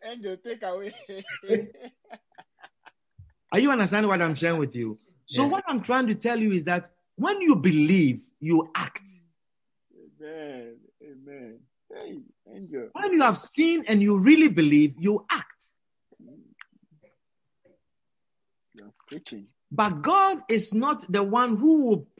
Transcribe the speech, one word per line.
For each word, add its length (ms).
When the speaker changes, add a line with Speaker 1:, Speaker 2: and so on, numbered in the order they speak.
Speaker 1:
angel, 340
take 260
away. 300
<laughs> 600
Speaker 2:
Are 80
you 120
understanding 380
what 120
I'm 140
sharing 240
with 160
you? 240
So 180
Speaker 3:
Yes. 80
Speaker 2:
what 160
I'm 140
trying 260
to 80
tell 240
you 120
is 140
that 240
when 260
you 140
believe, 680
you 360
act. 280
Speaker 1:
Amen. 540
Amen. 560
Hey, 280
angel. 400
Speaker 2:
When 200
you 80
have 160
seen 500
and 140
you 180
really 300
believe, 500
you 320
act. 400
Speaker 1:
You're 200
preaching. 400
Speaker 2:
But 300
God 480
is 240
not 380
the 120
one 340
who 260
will 240